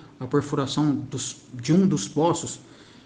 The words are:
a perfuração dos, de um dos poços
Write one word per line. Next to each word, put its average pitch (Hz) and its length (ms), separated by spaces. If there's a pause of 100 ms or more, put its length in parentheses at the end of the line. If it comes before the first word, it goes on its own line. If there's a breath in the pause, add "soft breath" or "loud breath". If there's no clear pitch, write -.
(180 loud breath)
a 127 80
perfuração 143 680
dos, - 480 (100)
de 127 220
um 190 120
dos 151 220
poços 165 520 (460 loud breath)